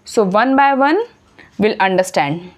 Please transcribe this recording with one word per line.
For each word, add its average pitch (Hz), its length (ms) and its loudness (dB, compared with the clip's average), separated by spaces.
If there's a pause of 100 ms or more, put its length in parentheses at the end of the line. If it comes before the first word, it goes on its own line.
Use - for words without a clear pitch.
So - 180 0
one 214 320 0
by 277 180 4
one 302 320 0 (540)
we'll 208 200 0
understand. 180 800 -2